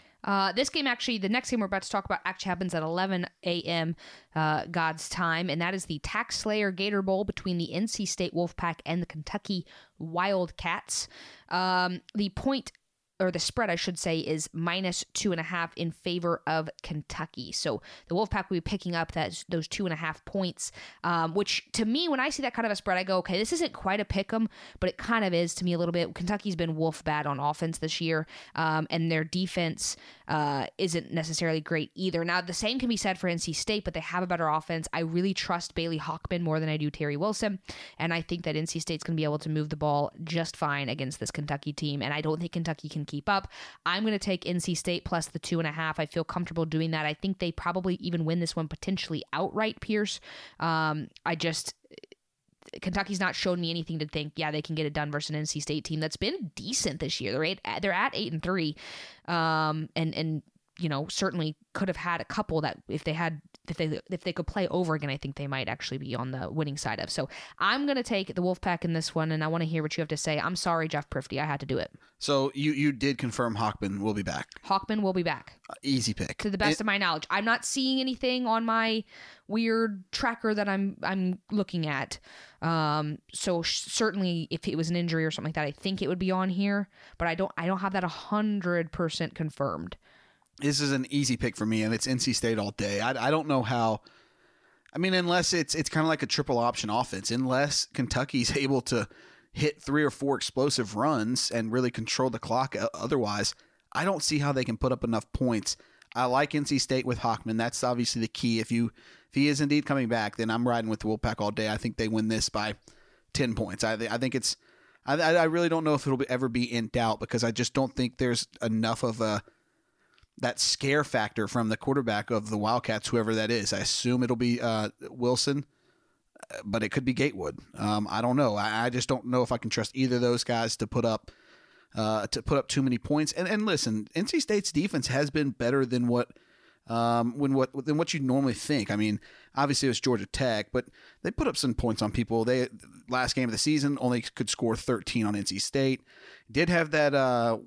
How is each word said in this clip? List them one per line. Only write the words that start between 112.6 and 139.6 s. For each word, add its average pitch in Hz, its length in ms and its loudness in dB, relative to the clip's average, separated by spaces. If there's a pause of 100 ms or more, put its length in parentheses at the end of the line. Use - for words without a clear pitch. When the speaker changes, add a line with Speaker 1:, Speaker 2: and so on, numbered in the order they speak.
Speaker 2:
ten 120 220 2
points. 98 280 -4
I, 110 140 2
th-, 110 140 -2
I 117 80 0
think 127 160 0
it's, - 200 0 (480)
I, 135 120 2
I, 160 180 4
I 170 120 6
really 170 220 4
don't 165 160 2
know 151 120 4
if 135 100 0
it'll 135 120 2
be, 135 120 0
ever 127 180 2
be 120 240 0
in 113 180 -2
doubt 113 300 2
because 110 240 -2
I 117 60 4
just 120 240 0
don't 135 220 0
think 123 240 -2
there's 120 280 2 (140)
enough 110 400 2
of 117 180 0
a, 107 220 2 (960)
that 120 200 -2
scare 143 440 2
factor 107 440 0
from 113 220 0
the 113 80 0
quarterback 117 540 0
of 107 180 0
the 110 80 -2
Wildcats, 110 500 0
whoever 113 280 2
that 110 160 2
is. 110 200 0
I 98 60 0
assume 123 460 2
it'll 120 120 2
be, 120 240 2
uh, 110 300 0 (220)
Wilson, 127 520 2 (880)
uh, - 140 -10
but 104 160 0
it 107 80 0
could 127 160 0
be 131 80 2
Gatewood. 98 460 -2 (180)
Um, 104 320 0
I 110 120 0
don't 123 140 4
know. 127 200 4
I, 107 300 0
I 123 40 2
just 120 180 -2
don't 127 200 -2
know 123 160 4
if - 80 -2
I 117 80 0
can 110 100 -4
trust - 260 -2
either 131 200 2
of 120 80 2
those 120 200 4
guys 113 340 0
to 110 100 -2
put 117 180 0
up, 110 240 0 (640)
uh, 110 320 0
to - 140 -4
put 143 160 2
up - 100 0
too - 140 0
many 127 160 2
points. 151 360 0
And, 180 140 -2
and 208 200 0
listen, 110 480 0
N 175 100 0
C 330 140 0
State's 208 320 0
defense 160 340 0
has 135 240 0
been 143 220 2
better 131 340 2
than 123 220 2
what, 120 240 2 (560)
um, 117 500 2
when 139 160 2
what, 135 320 2
than 151 120 2
what 160 160 0
you'd 147 100 -2
normally 131 320 4
think. 120 360 -2
I 104 40 0
mean, 104 260 2 (340)
obviously 139 320 2